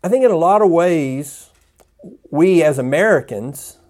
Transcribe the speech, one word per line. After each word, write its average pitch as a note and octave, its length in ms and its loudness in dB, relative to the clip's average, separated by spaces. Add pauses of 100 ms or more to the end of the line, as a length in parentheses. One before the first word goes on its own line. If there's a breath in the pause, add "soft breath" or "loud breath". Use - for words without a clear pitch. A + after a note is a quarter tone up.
I F3+ 60 -2
think C4 120 0
in B3 80 4
a F#3 60 0
lot F3+ 240 2
of G3+ 100 4
ways, D#3 760 -2 (800)
we E3+ 320 2
as D3 160 0
Americans C3+ 1000 -4 (120)